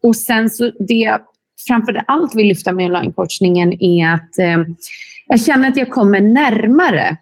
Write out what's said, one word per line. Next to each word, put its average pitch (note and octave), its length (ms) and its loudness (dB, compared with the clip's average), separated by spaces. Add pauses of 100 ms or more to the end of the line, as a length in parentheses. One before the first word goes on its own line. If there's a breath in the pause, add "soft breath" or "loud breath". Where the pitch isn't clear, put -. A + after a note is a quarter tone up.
Och A3+ 120 4
sen A3+ 340 -2
så A#3 300 -4
det G3+ 140 -2
jag A3 280 0 (460)
framför A3+ 400 -2
allt D4 280 -2
vill G#3+ 120 2
lyfta F#3+ 260 -2
med F#3 120 -2
online-coachningen F3 960 -2
är E3+ 300 2
att, E3 260 -6
eh, E3+ 180 0 (720 loud breath)
jag A3+ 140 2
känner C4 260 2
att C4 100 0
jag B3+ 120 -2
kommer G3+ 320 2
närmare A3+ 1000 2